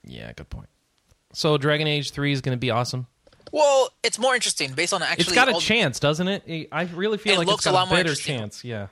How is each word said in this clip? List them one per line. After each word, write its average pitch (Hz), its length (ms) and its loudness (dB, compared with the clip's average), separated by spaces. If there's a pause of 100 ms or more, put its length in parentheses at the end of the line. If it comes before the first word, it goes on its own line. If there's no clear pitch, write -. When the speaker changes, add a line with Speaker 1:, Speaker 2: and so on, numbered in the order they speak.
Speaker 1:
Yeah, 58 260 -14
good - 160 -18
point. - 200 -16 (640)
So 151 240 2
Dragon 151 300 0
Age 147 240 -2
three 143 200 -2
is 135 100 -2
gonna 127 160 -2
be 123 120 -2
awesome? 123 380 -2 (440)
Speaker 2:
Well, 277 400 4 (120)
it's 233 160 -2
more 254 160 2
interesting 147 380 -2
based 170 200 0
on 180 80 0
actually 160 220 0
Speaker 1:
It's 180 100 -2
got 254 160 6
a 226 40 2
Speaker 2:
all 180 80 0
Speaker 1:
chance, 196 380 2
doesn't 156 280 2
it? 190 180 -2
It, 160 260 -8
I 156 120 -2
really 185 340 -2
feel 208 160 0
Speaker 2:
It 185 40 2
Speaker 1:
like 170 80 2
it's 190 60 2
Speaker 2:
looks 208 140 0
a 165 40 2
Speaker 1:
got 151 60 2
Speaker 2:
lot 180 80 4
Speaker 1:
a - 40 -4
Speaker 2:
more 185 100 2
Speaker 1:
better 175 120 2
Speaker 2:
interesting. 139 300 -4
Speaker 1:
chance, 104 240 -10
yeah. 107 280 -8